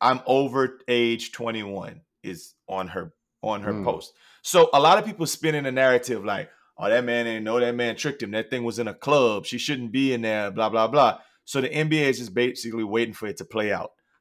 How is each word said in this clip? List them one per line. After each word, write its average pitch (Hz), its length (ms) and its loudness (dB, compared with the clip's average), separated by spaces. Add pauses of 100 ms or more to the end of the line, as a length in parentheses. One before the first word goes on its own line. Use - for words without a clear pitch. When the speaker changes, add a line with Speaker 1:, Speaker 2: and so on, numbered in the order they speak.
Speaker 1:
I'm 127 260 4
over 131 640 2
age 117 420 0
twenty-one 107 720 -8 (240)
is - 300 -12 (120)
on 95 220 -6
her, 90 240 -8 (300)
on 107 200 -4
her 104 100 -4
Speaker 2:
Mm. 104 120 -4
Speaker 1:
post. 92 300 -4 (280)
So, 165 300 6
a 139 80 6
lot 165 180 8
of 214 60 -4
people 175 220 -6
spinning 151 380 -2
the 131 80 -4
narrative 127 520 2
like, 101 260 -6 (280)
"Oh, 101 100 -2
that 123 160 4
man 120 240 0
ain't 110 160 -6
know, 113 160 0
that 120 160 0
man 117 180 -2
tricked - 280 -6
him. 101 100 -8
That 110 180 -4
thing 123 140 -4
was 113 160 -6
in 113 80 -4
a 98 60 -8
club. 123 520 2
She 123 120 -8
shouldn't 123 340 -6
be 135 220 0
in 117 80 -4
there, 107 280 -2
blah, 107 200 -2
blah, 110 180 2
blah." 123 320 4 (240)
So, - 160 -4
the 127 120 -2
N 156 180 -2
B 156 120 2
A 143 60 2
is 127 100 0
just 110 160 -12
basically 117 480 -2
waiting 110 320 -2
for - 140 -10
it 98 80 -8
to - 80 -12
play 107 280 -4
out. 87 200 -6 (280)